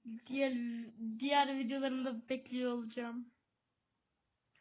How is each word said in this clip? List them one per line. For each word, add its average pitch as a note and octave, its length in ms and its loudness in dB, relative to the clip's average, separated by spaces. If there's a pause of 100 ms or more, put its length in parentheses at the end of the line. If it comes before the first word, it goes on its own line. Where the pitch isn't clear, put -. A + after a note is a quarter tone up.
(280)
Diğer, C4+ 260 2 (680)
diğer C#4 380 4
videolarımda C4 720 0
bekliyor B3+ 420 0
olacağım. A#3+ 580 -4 (1300)